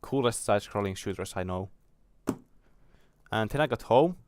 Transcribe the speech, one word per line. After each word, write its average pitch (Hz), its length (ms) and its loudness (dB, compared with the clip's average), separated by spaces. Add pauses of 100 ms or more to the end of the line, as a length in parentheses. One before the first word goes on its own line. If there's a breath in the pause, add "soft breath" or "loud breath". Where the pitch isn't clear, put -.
coolest 127 440 0
side-scrolling 101 520 0
shooters 95 400 -6
I 95 80 -4
know. 92 260 -4 (1600 soft breath)
And 107 180 0
then 139 100 -2
I - 60 4
got 117 160 -2
home 156 340 4 (120)